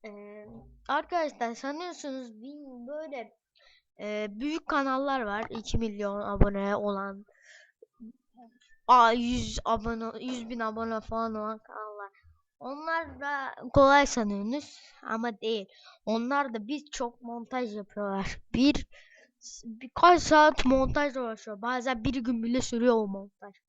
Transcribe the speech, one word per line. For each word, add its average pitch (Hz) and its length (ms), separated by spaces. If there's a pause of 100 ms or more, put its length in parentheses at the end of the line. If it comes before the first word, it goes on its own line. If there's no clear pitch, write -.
Eee, 208 440 (400)
arkadaşlar 285 680
sanıyorsunuz 269 840
bin 262 460
böyle, 285 500 (640)
eee, 214 300
büyük 285 380
kanallar 269 540
var. 214 280
İki 226 280
milyon 208 440
abone 202 540
olan, 202 500 (1600)
a, 240 240
yüz 240 540
abone, 226 600
yüz 247 240
bin 240 100
abone 220 420
falan 226 340
olan 214 220
kanallar. 208 540 (480)
Onlar 302 600
da 277 360 (180)
kolay 277 320
sanıyorsunuz 220 760 (220)
ama 226 380
değil. 214 260 (380)
Onlar 240 480
da 214 140
birçok 247 540
montaj 233 540
yapıyorlar. 196 600 (160)
Bir, 277 340 (760)
birkaç 262 580
saat 302 440
montaj 262 520
uğraşıyor. 220 440
Bazen 247 420
bir 254 120
gün 233 280
bile 240 180
sürüyor 240 340
o 214 120
montaj. 196 480 (140)